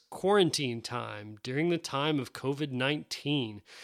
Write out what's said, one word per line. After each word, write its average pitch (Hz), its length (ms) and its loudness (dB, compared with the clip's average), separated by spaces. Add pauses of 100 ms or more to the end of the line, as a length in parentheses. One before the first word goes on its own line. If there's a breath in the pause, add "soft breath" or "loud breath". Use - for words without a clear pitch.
quarantine 151 720 2
time, 107 600 -8
during 143 260 2
the 170 100 2
time 147 420 0
of 120 120 -6
covid 143 380 -2
nineteen. 131 880 -2 (240 loud breath)